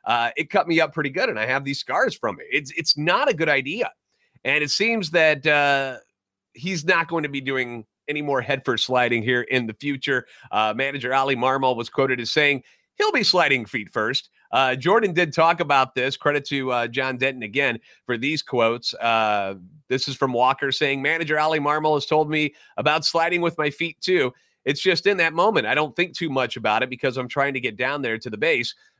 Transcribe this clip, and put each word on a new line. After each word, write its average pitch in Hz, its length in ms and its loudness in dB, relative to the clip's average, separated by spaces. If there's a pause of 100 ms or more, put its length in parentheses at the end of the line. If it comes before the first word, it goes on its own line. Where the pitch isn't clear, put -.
uh, 117 320 2
it 156 120 -4
cut 180 200 2
me 160 120 4
up 151 140 0
pretty 143 160 -4
good, 185 180 -2
and 110 100 -4
I 110 60 0
have 135 200 -2
these 139 160 -4
scars 190 340 0
from 107 260 -4
it. - 100 -18
It's, 143 260 -2
it's 165 200 -2
not 185 320 2
a 226 60 2
good 156 160 0
idea. 143 420 -2 (520)
And 147 180 0
it 143 80 -2
seems 214 400 -2
that, 156 340 2
uh, 139 520 2 (560)
he's 156 320 -6
not 170 240 2
going 165 160 -2
to 147 40 -4
be 139 120 -6
doing 127 440 -4 (220)
any 147 160 -4
more 139 180 0
headfirst 135 460 -2
sliding 120 360 2
here 123 200 0
in 123 240 0
the 110 80 -8
future. 139 520 -4 (260)
Uh, 107 240 2
manager 135 360 -4
Oli 135 220 2
Marmol 131 420 2
was 113 140 -8
quoted 131 300 0
as 113 100 -6
saying, 143 320 2 (320)
"He'll 427 160 2
be 233 140 0
sliding 143 420 2
feet 104 240 -8
first." 117 400 -2 (220)
Uh, 131 240 2
Jordan 185 360 2
did 160 200 0
talk 170 260 4
about 143 380 2
this. 127 200 -2
Credit 147 300 0
to, 135 240 -2
uh, 120 160 0
John 131 300 -4
Denton 131 260 -2
again 117 380 -2 (240)
for 120 120 -2
these 139 240 -2
quotes. 117 540 0
Uh, 107 600 0 (320)
this 135 180 -2
is 139 100 -8
from 131 160 0
Walker 131 380 2
saying, 139 320 -2
"Manager 151 380 0
Oli 156 180 2
Marmol 151 380 2
has 139 100 -2
told 156 240 2
me 151 240 0 (220)
about 151 280 0
sliding 170 360 0
with 170 180 0
my 147 120 0
feet 165 300 -8
too. 156 320 2 (320)
It's 143 160 -2
just 185 260 0
in 202 100 4
that 165 180 0
moment. 175 320 2
I 117 80 0
don't 147 220 -2
think 170 180 -2
too 165 160 -4
much 131 260 -2
about 113 280 2
it 127 60 -6
because 127 260 -4
I'm 123 120 -6
trying 139 260 0
to 131 60 -6
get 113 160 -6
down 135 260 -2
there 113 160 -4
to 113 120 -12
the 107 80 -8
base. 139 360 0 (260)